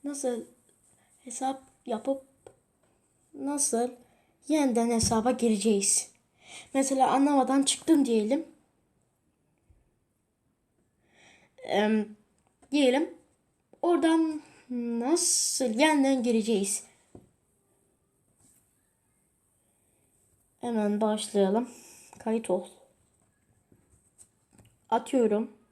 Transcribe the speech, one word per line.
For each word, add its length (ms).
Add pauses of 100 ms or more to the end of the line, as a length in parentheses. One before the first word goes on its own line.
nasıl 400 (760)
hesap 420 (240)
yapıp 360 (1120)
nasıl 560 (580)
yeniden 420
hesaba 400
gireceğiz. 800 (640)
Mesela 360
anlamadan 520
çıktım 440
diyelim. 400 (3000)
Em, 600 (560)
diyelim. 420 (680)
Oradan 600 (280)
nasıl 920
yeniden 580
gireceğiz? 600 (3750)
Hemen 400
başlayalım. 720 (480)
Kayıt 320
ol. 160 (2250)
Atıyorum. 600 (200)